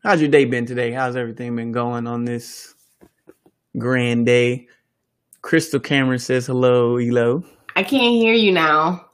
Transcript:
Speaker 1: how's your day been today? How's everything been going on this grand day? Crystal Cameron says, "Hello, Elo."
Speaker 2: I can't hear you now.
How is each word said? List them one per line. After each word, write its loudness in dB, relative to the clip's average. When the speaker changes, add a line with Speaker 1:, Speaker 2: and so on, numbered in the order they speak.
Speaker 1:
how's 2
your 2
day 6
been -2
today? -4
How's -4
everything -8
been -6
going -4
on -6
this -10
grand 0
day? 2
Crystal 0
Cameron 0
says, -2
"Hello, 2
Elo." 0
Speaker 2:
I 0
can't 0
hear 2
you 4
now. 0